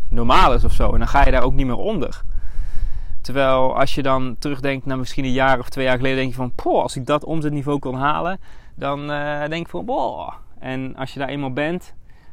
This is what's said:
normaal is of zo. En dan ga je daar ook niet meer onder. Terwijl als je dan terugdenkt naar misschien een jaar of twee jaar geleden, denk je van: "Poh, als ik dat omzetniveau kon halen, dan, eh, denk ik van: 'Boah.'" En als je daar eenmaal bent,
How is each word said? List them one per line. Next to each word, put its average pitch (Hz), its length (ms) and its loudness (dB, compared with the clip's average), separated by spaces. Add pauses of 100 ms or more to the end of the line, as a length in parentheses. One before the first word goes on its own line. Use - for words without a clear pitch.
normaal 131 440 6
is 113 100 4
of - 100 6
zo. - 180 6
En - 80 6
dan 117 80 2
ga 139 180 4
je 127 60 4
daar 127 120 6
ook 131 100 4
niet 135 120 4
meer 123 120 0
onder. 123 460 -2 (960)
Terwijl 131 560 2
als 139 180 4
je 147 60 -2
dan 131 380 0
terugdenkt 135 460 -4
naar 131 120 -2
misschien 131 280 -4
een 131 60 0
jaar 131 280 2
of 123 100 -8
twee 135 160 -4
jaar 127 120 0
geleden, 131 200 -2
denk 131 120 -2
je 120 60 -8
van: 123 200 -6
"Poh, 294 260 -2
als - 140 -6
ik 131 100 -8
dat 147 180 -2
omzetniveau 147 560 -4
kon 131 160 -8
halen, 160 440 -4 (360)
dan, 143 360 -8
eh, 147 280 -6
denk 156 260 -8
ik - 40 -20
van: - 160 -10
'Boah.'" 127 480 -8 (260)
En 131 360 -10
als 131 180 -10
je 131 60 -14
daar 139 80 -6
eenmaal 139 260 -8
bent, 151 400 -6 (400)